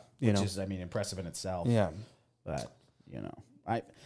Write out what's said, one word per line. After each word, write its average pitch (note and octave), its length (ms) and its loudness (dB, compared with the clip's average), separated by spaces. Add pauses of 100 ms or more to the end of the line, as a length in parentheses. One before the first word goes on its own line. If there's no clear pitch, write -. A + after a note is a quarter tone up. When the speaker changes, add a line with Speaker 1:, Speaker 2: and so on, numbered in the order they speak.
(220)
Speaker 1:
You B2 80 6
Speaker 2:
Which G2+ 80 6
Speaker 1:
know? G2+ 60 4
Speaker 2:
is, F#2+ 140 -2
I G2 100 -2
mean, G2 120 -4
impressive F#2 400 -2
in E2+ 80 -6
itself. - 400 -2
Speaker 1:
Yeah. A2 220 6 (560)
Speaker 2:
But, C2+ 260 -4 (400)
you A#1 100 -10
know, - 120 -10 (340)
I, A2+ 140 0 (240)